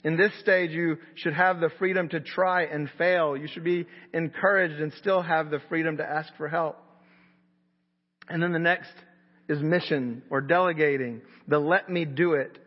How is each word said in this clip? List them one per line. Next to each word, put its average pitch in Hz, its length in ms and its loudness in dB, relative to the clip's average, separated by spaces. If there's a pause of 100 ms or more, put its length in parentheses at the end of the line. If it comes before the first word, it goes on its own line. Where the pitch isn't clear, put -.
In 156 120 0
this 190 240 4
stage, 180 320 2
you 165 260 -2 (180)
should 165 180 -4
have 180 260 2
the 165 180 0
freedom 185 320 0
to 165 120 -4
try 180 420 0
and 147 340 -4
fail. 170 380 2
You 147 120 -8
should 165 180 -12
be 175 200 0 (280)
encouraged 165 680 0
and 151 120 -4
still 190 280 0
have 160 280 0
the 147 180 -2
freedom 160 300 -2
to 151 120 -6
ask 156 280 -4
for 156 100 -6
help. 160 300 -4 (1500)
And 165 120 -2
then 175 120 0
the 165 60 0
next 170 340 0 (560)
is 147 120 -2
mission 147 680 0
or 135 100 0
delegating, 143 840 0 (260)
the 147 120 2
"let 170 300 0
me 175 160 -2
do 156 280 0
it." 139 340 -2